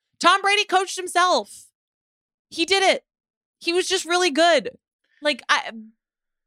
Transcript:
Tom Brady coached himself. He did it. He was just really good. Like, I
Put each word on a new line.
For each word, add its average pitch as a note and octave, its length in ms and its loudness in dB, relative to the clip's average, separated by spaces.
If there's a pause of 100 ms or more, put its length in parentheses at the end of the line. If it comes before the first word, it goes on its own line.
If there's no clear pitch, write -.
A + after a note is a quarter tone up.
(180)
Tom F4+ 220 4
Brady G4+ 240 2
coached F#4+ 320 -2
himself. F4 720 -2 (840)
He E4 160 -4
did F#4+ 180 0
it. E4+ 220 2 (560)
He E4+ 120 -4
was F4+ 160 0
just F4+ 180 -4
really F4+ 240 0
good. D4+ 460 2 (440)
Like, D4 280 -4
I C#4 240 -2 (760)